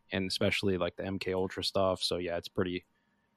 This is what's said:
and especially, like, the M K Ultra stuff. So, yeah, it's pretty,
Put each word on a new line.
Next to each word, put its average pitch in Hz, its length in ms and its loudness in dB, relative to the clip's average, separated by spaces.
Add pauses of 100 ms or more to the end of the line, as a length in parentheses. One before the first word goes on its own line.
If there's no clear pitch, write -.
(120)
and 95 160 0
especially, 98 500 2
like, 87 160 0
the 87 100 -6
M 95 140 -4
K 92 140 -2
Ultra 92 320 -2
stuff. 95 360 2
So, - 180 -2
yeah, 87 180 -2
it's 87 100 -6
pretty, 90 380 -2 (520)